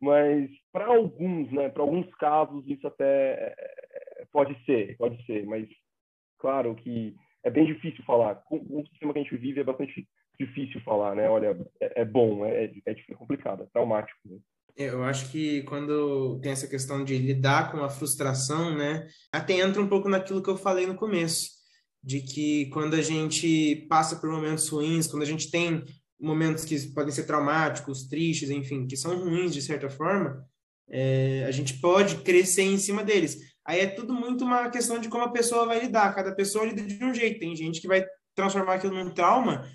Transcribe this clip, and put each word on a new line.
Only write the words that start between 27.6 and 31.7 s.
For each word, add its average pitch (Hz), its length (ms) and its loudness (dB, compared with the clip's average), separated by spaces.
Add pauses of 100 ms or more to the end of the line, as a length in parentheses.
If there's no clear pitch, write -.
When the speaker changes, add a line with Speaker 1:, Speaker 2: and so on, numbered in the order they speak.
Speaker 2:
tristes, 151 440 -2
enfim, 135 360 -4
que 131 100 -8
são 175 220 -2
ruins 175 340 0
de 143 80 -4
certa 139 300 -4
forma, 160 560 -2 (420)
é, 131 580 2
a 131 40 -2
gente 131 300 -4